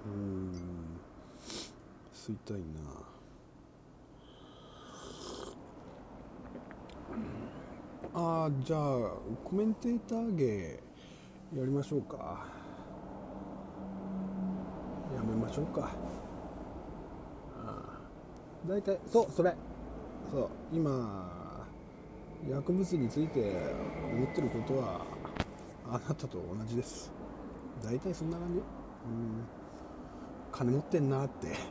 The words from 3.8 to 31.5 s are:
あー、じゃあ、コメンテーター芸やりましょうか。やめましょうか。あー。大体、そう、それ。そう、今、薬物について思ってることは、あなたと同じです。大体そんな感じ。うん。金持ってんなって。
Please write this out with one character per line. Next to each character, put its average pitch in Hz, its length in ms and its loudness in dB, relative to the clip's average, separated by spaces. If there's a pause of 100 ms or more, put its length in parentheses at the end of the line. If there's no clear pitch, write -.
あ 165 380 4
ー、 135 140 4
じ 160 100 4
ゃ - 20 6
あ、 151 40 6 (640)
コ 185 120 2
メ 208 80 8
ン 220 100 8
テ - 140 2
ー 233 120 6
タ 226 160 -2
ー 226 200 4
芸 104 420 4 (760)
や 131 80 2
り 131 60 4
ま 139 120 6
し - 120 -2
ょ - 20 6
う 131 60 6
か。 92 420 -4 (2750)
や 113 80 0
め 110 120 4
ま 113 160 4
し - 80 0
ょ 147 40 4
う 156 40 2
か。 - 240 2 (1700)
あ - 340 -6 (680)
ー。 - 20 2
大 196 140 4
体、 196 160 4 (120)
そ 226 120 12
う、 - 80 4
そ 165 120 6
れ。 175 140 10 (720)
そ 143 100 2
う、 107 80 4 (240)
今、 120 580 4 (1200)
薬 139 240 2
物 180 240 6
に 123 120 6
つ 143 120 4
い 160 80 6
て 95 460 4 (380)
思 120 120 6
っ - 100 2
て - 80 4
る 123 60 4
こ 117 180 2
と 131 120 4
は、 95 280 0 (840)
あ 117 40 0
な 120 80 4 (140)
た - 120 -2
と - 120 -2
同 85 40 0 (240)
じ 117 100 0
で 120 60 4
す。 - 300 -6 (720)
大 117 140 4
体 185 140 2
そ 165 120 0
ん 160 60 2
な 170 80 0
感 175 140 0
じ。 175 60 4
う 220 40 2
ん。 - 20 -4 (1900)
金 123 220 6
持 139 60 8
っ 151 40 6
て - 160 4
ん 139 100 8
な 135 160 6
っ 135 40 2
て。 - 180 -4 (240)